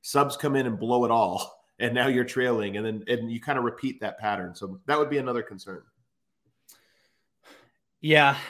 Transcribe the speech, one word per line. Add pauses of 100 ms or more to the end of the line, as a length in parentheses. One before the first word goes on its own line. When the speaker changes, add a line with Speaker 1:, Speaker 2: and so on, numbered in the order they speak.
Speaker 1:
subs
come
in
and
blow
it
all,
<laughs>
and
now
you're
trailing,
and
then,
and
you
kinda
repeat
that
pattern.
So
that
would
be
another
concern. (2250)
Speaker 2:
Yeah. (120)